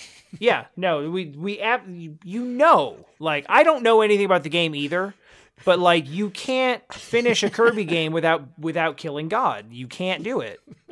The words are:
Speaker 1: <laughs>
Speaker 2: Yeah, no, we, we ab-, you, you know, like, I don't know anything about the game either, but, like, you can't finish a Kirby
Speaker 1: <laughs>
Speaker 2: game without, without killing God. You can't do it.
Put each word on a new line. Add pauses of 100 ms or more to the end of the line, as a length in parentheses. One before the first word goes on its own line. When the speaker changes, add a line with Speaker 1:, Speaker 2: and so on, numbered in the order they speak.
(140)
Speaker 1:
<laughs>
Speaker 2:
Yeah, (100)
no,
we,
we
ab-,
you,
you
know, (140)
like,
I
don't
know
anything
about
the
game
either, (520)
but,
like,
you
can't (100)
finish
a
Kirby
Speaker 1:
<laughs>
Speaker 2:
game
without,
without
killing
God.
You
can't
do
it. (320)